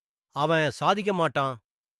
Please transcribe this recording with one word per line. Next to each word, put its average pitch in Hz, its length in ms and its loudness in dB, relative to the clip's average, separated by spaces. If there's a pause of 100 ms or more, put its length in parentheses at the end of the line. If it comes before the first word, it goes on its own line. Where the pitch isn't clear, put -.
(300)
"அவன் 156 400 0
சாதிக்க 196 420 0
மாட்டான், 143 460 -2 (420)